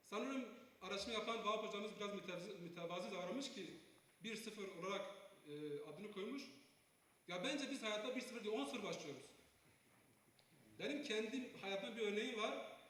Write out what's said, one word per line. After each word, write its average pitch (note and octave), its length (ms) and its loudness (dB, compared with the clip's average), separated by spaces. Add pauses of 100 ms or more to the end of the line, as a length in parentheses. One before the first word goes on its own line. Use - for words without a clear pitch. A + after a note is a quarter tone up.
Sanırım B3+ 420 0 (360)
araştırma G3+ 380 2
yapan A3 260 2
Vahap G#3 220 6
hocamız G#3 320 0
biraz G3+ 160 0
mütevazi, F3+ 380 -2
mütevazi F3 580 -2
davranmış F#3+ 420 0
ki F3+ 260 -6 (440)
bir A3 120 0
sıfır G#3 320 -4
olarak, F#3+ 340 0 (460)
e, D3 60 -4 (360)
adını G3 220 -6
koymuş. A3+ 320 -2 (840)
Ya F3+ 160 0
bence C#4 280 2
biz B3+ 120 -2
hayatta G#3+ 320 2
bir B3+ 60 2
sıfır A3+ 220 -4
değil, G#3+ 120 2
on C#4 100 4
sıfır A#3+ 180 0
başlıyoruz. D#3 400 -2 (1600)
Benim B3 240 2
kendim A3+ 460 2 (120)
hayatımda G3 360 0
bir A3+ 40 2
örneğim G#3+ 380 4
var. - 380 2 (120)